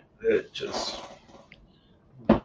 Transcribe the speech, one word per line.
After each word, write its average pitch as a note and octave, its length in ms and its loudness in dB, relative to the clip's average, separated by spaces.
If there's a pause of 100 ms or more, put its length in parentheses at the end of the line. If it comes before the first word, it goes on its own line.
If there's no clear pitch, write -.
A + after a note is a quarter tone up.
(220)
it A2+ 300 0
just - 480 -8 (1400)